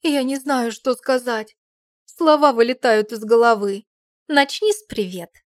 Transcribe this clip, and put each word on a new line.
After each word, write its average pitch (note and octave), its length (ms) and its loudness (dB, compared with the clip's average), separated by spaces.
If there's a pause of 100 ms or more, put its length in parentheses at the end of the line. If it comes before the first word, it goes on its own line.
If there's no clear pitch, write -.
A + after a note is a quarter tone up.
Я C#4+ 220 -2
не C4 120 -4
знаю, C4 360 -4
что B3 240 -4
сказать. B3 600 -6 (480)
Слова D4+ 460 2
вылетают A#3 600 0
из A3 100 -12
головы. A3 640 2 (420)
Начни C#4+ 460 0
с - 100 -8
«привет». F#3 480 -8 (160)